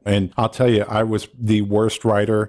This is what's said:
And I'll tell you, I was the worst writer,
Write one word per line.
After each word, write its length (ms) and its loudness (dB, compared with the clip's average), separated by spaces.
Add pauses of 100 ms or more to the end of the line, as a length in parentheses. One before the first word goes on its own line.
And 320 0
I'll 100 0
tell 220 0
you, 180 2
I 140 0
was 260 -4 (100)
the 220 2
worst 420 0
writer, 460 0